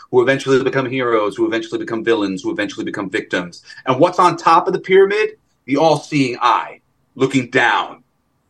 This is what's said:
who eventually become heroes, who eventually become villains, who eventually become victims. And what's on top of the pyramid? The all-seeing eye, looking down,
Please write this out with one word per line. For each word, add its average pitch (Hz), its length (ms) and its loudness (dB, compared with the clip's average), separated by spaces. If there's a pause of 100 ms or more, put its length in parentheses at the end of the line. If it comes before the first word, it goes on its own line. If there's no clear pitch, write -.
(100)
who 123 120 4
eventually 135 400 2
become 131 260 -2
heroes, 117 480 -2
who 113 100 0
eventually 117 320 -4
become 110 240 -8
villains, 101 400 -2
who 110 80 -6
eventually 101 340 -6
become 95 260 -10
victims. 90 520 -6 (220)
And 127 140 0
what's 180 200 2
on 175 200 4
top 175 280 4
of 185 60 -2
the 180 80 -2
pyramid? 196 560 2 (300)
The 135 120 -2
all-seeing 147 640 0
eye, 107 400 0 (340)
looking 131 360 -2
down, 110 540 0 (460)